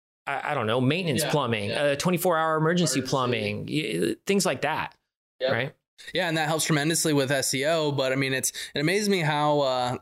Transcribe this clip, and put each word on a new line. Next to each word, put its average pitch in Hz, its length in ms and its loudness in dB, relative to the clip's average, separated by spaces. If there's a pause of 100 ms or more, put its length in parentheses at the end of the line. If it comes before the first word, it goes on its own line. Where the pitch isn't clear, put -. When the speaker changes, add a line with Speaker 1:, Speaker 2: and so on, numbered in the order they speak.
(260)
Speaker 1:
I, 139 240 -4
I 151 40 0
don't 117 120 0
know, 117 140 2
maintenance 143 420 0
Speaker 2:
Yeah, - 80 -2
Speaker 1:
plumbing, 117 400 0
Speaker 2:
yeah. 117 120 -2
Speaker 1:
uh, 143 140 2
twenty-four 175 400 0
hour 160 200 2
emergency 156 440 2
Speaker 2:
Emergency. 123 100 -4
Speaker 1:
plumbing, 110 600 -2
y-, 135 460 -2 (100)
things 196 180 2
like 147 180 -2
that, 139 320 -4 (460)
Speaker 2:
Yep. - 120 0
Speaker 1:
right? 127 220 -4 (400)
Speaker 2:
Yeah, 170 140 0
and 160 100 -2
that 156 80 0
helps 156 180 0
tremendously 156 480 2
with 139 200 2
S 135 220 0
E 135 120 0
O. 156 240 2
But 135 220 0
I - 40 0
mean, 135 160 0
it's, 131 200 -2 (200)
it 143 60 -6
amazes 190 300 0
me 196 100 2
how, 151 440 2
uh, 127 400 0